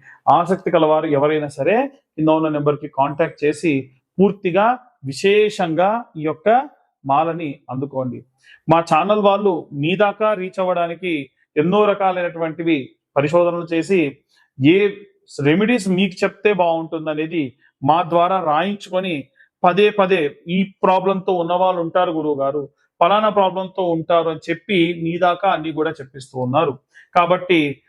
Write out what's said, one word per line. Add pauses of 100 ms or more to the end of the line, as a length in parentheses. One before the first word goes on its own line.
(280)
ఆసక్తి
కలవారు
ఎవరైనా
సరే (400)
కింద
ఉన్న
నెంబర్కి
కాంటాక్ట్
చేసి (460)
పూర్తిగా (380)
విశేషంగా (120)
ఈ
యొక్క (580)
మాలని (200)
అందుకోండి. (500)
మా
ఛానల్
వాళ్ళు
మీ
దాకా
రీచ్
అవ్వడానికి (440)
ఎన్నో
రకాలైనటువంటివి (380)
పరిశోధనలు
చేసి (580)
ఏ (680)
రెమెడీస్
మీకు
చెప్తే
బాగుంటుందనేది (380)
మా
ద్వారా
రాయించుకొని (480)
పదే
పదే (260)
ఈ (240)
ప్రాబ్లంతో
ఉన్న
వాళ్ళు
ఉంటారు
గురువు
గారు, (320)
పలానా
ప్రాబ్లంతో
ఉంటారు
అని
చెప్పి (240)
మీ
దాకా
అన్ని
కూడా
చెప్పిస్తూ
ఉన్నారు. (440)
కాబట్టి (280)